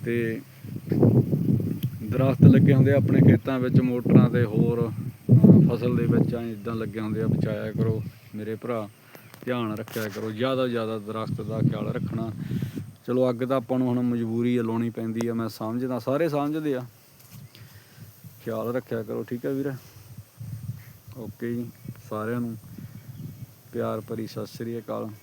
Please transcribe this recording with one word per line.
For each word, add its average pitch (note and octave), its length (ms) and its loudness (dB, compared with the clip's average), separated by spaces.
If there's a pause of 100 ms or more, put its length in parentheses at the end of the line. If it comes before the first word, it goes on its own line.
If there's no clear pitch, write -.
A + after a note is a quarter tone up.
ਤੇ A#2 360 -4 (1600)
ਦਰਖਤ B2+ 380 2
ਲੱਗੇ C3+ 320 10
ਹੁੰਦੇ C#3 180 6
ਆ C#3 60 6
ਆਪਣੇ - 220 2
ਖੇਤਾਂ - 400 6
ਵਿੱਚ, B2+ 220 4
ਮੋਟਰਾਂ B2 480 4
ਤੇ A#2+ 140 2
ਹੋਰ, A#2 480 0
ਅਹ, - 800 6
ਫਸਲ A#2+ 260 0
ਦੇ A#2 100 0
ਵਿੱਚ A2+ 300 2
ਐਂ A#2 80 -6
ਇੱਦਾਂ A2+ 320 -8
ਲੱਗੇ A2 240 -6
ਹੁੰਦੇ A2 220 -4
ਆ। A2+ 60 -2
ਬਚਾਇਆ G#2+ 440 -2
ਕਰੋ A2 320 -2 (320)
ਮੇਰੇ G#2+ 200 -8
ਭਰਾ, A2 340 -6 (560)
ਧਿਆਨ B2 300 -4
ਰੱਖਿਆ A2 340 -8
ਕਰੋ, G#2+ 220 -8
ਜ਼ਿਆਦਾ B2+ 240 -2
ਤੋਂ C3 120 -2
ਜ਼ਿਆਦਾ A2+ 320 -4
ਦਰਖਤ A2 420 -8
ਦਾ A2 180 -6
ਖਿਆਲ G#2+ 340 0
ਰੱਖਣਾ। A2+ 380 -6 (760)
ਚਲੋ, B2+ 220 2
ਅੱਗ B2 60 -2
ਤਾਂ B2+ 220 -2
ਆਪਾਂ B2+ 220 -4
ਨੂੰ B2+ 80 0
ਹੁਣ B2 140 0
ਮਜਬੂਰੀ A#2+ 560 -2
ਆ, A#2 60 0
ਲਾਉਣੀ A2+ 260 -2
ਪੈਂਦੀ A2+ 380 -6
ਆ, A#2 60 -4
ਮੈਂ A2+ 160 -4
ਸਮਝਦਾ, A#2+ 500 -6
ਸਾਰੇ C#3+ 300 -2
ਸਮਝਦੇ D3 460 -4
ਆ। B2 100 -8 (1600)
ਖਿਆਲ A2+ 280 -6
ਰੱਖਿਆ B2 300 -6
ਕਰੋ, A#2 200 -8
ਠੀਕ A#2+ 220 -8
ਆ C#3+ 40 -4
ਵੀਰ? C#3 240 -4 (1400)
ਓਕੇ A#2 360 -10
ਜੀ, A#2+ 120 -6 (440)
ਸਾਰਿਆਂ A2 320 -6
ਨੂੰ A2+ 160 -8 (1160)
ਪਿਆਰ A2+ 280 -4
ਭਰੀ A2+ 260 -10
ਸਤਿ G#2+ 180 -10
ਸ੍ਰੀ A#2 340 -10
ਅਕਾਲ। A2 300 -8 (120)